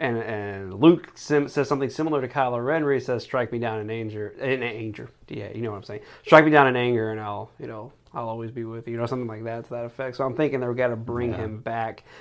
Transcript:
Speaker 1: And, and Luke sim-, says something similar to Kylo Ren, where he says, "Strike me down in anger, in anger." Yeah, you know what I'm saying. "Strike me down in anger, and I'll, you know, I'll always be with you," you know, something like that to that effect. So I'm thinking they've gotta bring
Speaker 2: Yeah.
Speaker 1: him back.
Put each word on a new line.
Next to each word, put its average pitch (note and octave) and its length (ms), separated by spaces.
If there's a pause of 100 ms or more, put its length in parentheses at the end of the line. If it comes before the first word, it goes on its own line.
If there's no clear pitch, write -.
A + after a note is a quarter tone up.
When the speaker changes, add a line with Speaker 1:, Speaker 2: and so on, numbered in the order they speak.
Speaker 1:
And, A#2+ 180
and G2+ 560
Luke E3 400
sim-, C#3+ 340
says C#3+ 200
something C3+ 200
similar D#3 320
to B2+ 60
Kylo B2 380
Ren, D#3 200
where C#3 100
he B2+ 40
says, A#2+ 240
"Strike B2 300
me A#2+ 80
down A2 180
in G#2+ 120
anger, G#2+ 400 (100)
in C3 240
anger." A#2 440 (200)
Yeah, G#2 260
you A2+ 80
know A2+ 80
what G#2 60
I'm F#2+ 80
saying. G#2 160 (240)
"Strike D#3 220
me D#3 40
down D3 160
in B2+ 80
anger, A#2+ 380
and A2 80
I'll, G#2 400
you B2 80
know, A2 240 (200)
I'll A#2+ 160
always A2+ 220
be A#2+ 140
with A2+ 240
you," A#2 60
you A#2 40
know, A#2 80
something B2 220
like A2 160
that A2+ 220
to - 40
that A#2+ 140
effect. B2+ 320
So C#3 80
I'm C3 100
thinking C#3 240
they've B2 180
gotta B2 200
bring A#2+ 340
Speaker 2:
Yeah. G#2+ 60
Speaker 1:
him A2 240
back. A2+ 420 (180)